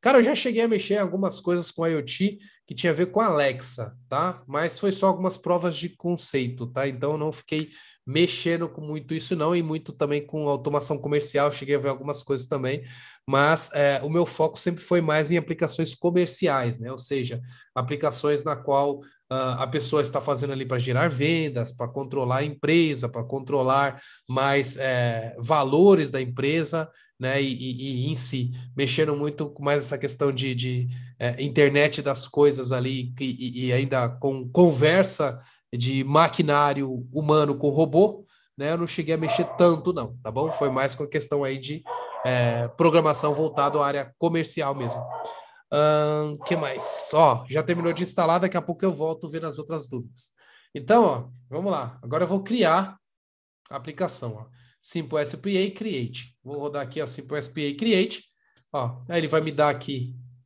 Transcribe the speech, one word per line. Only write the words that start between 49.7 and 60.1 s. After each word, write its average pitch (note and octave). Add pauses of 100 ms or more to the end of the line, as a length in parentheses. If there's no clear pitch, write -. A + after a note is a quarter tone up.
dúvidas. - (440)
Então, D3
ó, B2+ (200)
vamos F#3
lá. C3
Agora D3+
eu E3+
vou F#3+
criar F#3+ (720)
a -
aplicação, C3+
ó. A2 (340)
Simple D3+
S D3
P G3
A G3
Create. F3+
Vou C#3+
rodar C#3+
aqui, B2+
ó, C#3
Simple D3
S C#3+
P D3
A C#3+
Create. A3 (480)
Ó, B2
aí E3+
ele D#3
vai D#3
me D#3
dar C3+
aqui C3+ (320)